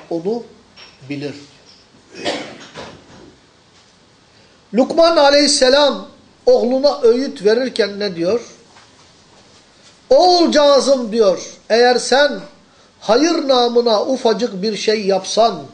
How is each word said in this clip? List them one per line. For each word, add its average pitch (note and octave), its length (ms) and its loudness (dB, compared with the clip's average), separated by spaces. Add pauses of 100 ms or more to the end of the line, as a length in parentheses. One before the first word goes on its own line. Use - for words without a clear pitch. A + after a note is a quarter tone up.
(100)
onu F#3+ 320 -6 (640)
bilir. C#3 260 -10 (3500)
Lukman E4 420 2
aleyhisselam C#4 920 2 (380)
oğluna B3+ 560 2
öğüt A#3 420 0
verirken G#3+ 560 -2
ne G3 160 -6
diyor? F#3+ 240 -2 (1700)
"Oğulcağızım," C#4 1000 2
diyor, G3 300 0 (280)
"eğer A#3+ 260 4
sen C4 440 0 (600)
hayır C#4+ 480 0
namına A#3+ 540 2
ufacık A3 600 -4
bir G#3+ 140 -4
şey G#3+ 300 -2
yapsan F#3+ 560 0 (120)